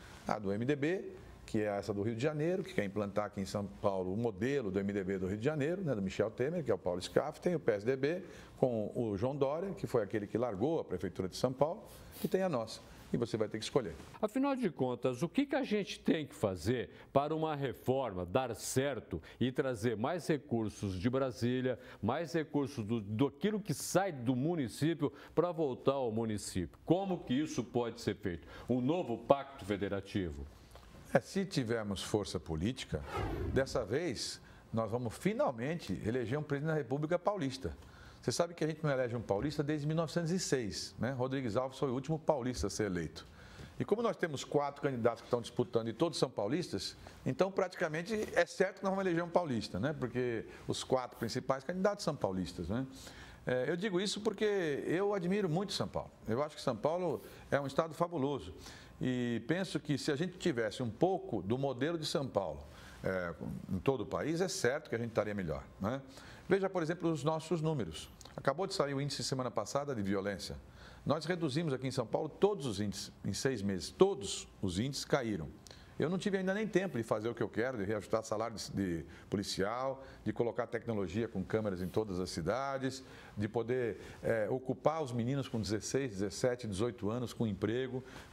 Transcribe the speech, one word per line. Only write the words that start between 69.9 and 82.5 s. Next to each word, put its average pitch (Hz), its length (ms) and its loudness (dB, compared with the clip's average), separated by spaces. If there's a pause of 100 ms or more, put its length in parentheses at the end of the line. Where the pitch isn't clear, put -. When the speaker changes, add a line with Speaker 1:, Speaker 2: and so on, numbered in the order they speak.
Speaker 1:
de 107 80 0
violência. 98 540 -2 (500)
Nós 151 180 2
reduzimos 160 480 0
aqui 123 140 -2
em 123 60 -2
São 117 120 0
Paulo 156 240 0
todos 190 380 4
os 101 140 -2
índices 104 320 -4 (120)
em 104 80 0
seis 117 300 0
meses, 98 260 -2
todos 196 600 2 (120)
os 92 200 2
índices 139 240 -2
caíram. 110 420 0 (500)
Eu 143 120 2
não 185 80 2
tive 196 220 0
ainda 190 160 0
nem 214 120 0
tempo 180 300 2
de 113 80 0
fazer 110 240 6
o 117 60 0
que - 80 -2
eu 104 60 2
quero, 110 280 2
de 98 80 0
reajustar 107 400 2
salário 110 320 0
de, - 140 -8
de 87 340 2 (240)
policial, 113 720 0 (220)
de 107 80 0
colocar 117 340 2
tecnologia 107 640 0
com 95 160 -2
câmeras 101 380 0
em 90 60 -2
todas 101 300 0
as 90 120 -2
cidades, 131 760 -2 (320)